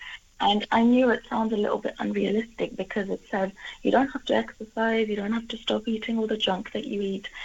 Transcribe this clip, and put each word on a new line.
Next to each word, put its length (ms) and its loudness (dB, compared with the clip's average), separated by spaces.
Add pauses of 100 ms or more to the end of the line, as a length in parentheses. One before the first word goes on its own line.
(400)
And 300 2
I 120 4
knew 280 6
it 180 2
sounds 240 0
a 40 0
little 220 2
bit 200 -4
unrealistic 800 -2
because 320 -4
it 220 -6
said, 220 -2 (300)
"You 80 2
don't 180 4
have 180 -10
to 80 2
exercise, 720 -2
you 80 -2
don't 160 -2
have 160 -4
to 80 -10
stop 320 -4
eating 300 -2
all 80 0
the 100 0
junk 360 -2
that 120 -4
you 160 -4
eat." 280 -4 (160)